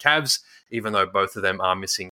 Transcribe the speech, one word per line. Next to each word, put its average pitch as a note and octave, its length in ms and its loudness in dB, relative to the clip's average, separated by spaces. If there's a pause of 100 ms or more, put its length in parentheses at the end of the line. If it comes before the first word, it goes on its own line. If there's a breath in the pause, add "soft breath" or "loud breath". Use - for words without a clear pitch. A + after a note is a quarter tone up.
Cavs, D3 400 2 (300 soft breath)
even A2 240 -2
though G2 120 4
both G2 300 0
of G2+ 60 -4
them F#2+ 180 0
are F#2 160 2
missing F#2+ 360 -6